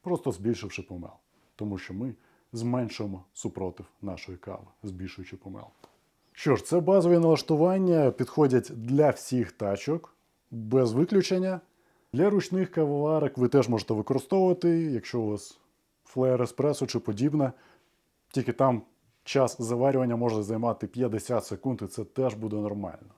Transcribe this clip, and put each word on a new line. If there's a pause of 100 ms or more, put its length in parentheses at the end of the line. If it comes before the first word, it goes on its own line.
Просто
збільшивши
помел. (420)
Тому
що
ми (400)
зменшуємо (100)
супротив (160)
нашої
кави, (160)
збільшуючи
помел. (640)
Що
ж,
це
базові
налаштування,
підходять
для
всіх
тачок, (360)
без
виключення. (520)
Для
ручних
кавоварок
ви
теж
можете
використовувати, (120)
якщо
у
вас (460)
флеєр
еспресо
чи
подібне. (800)
Тільки
там (420)
час
заварювання
може
займати
п'ятдесят
секунд,
і
це
теж
буде
нормально.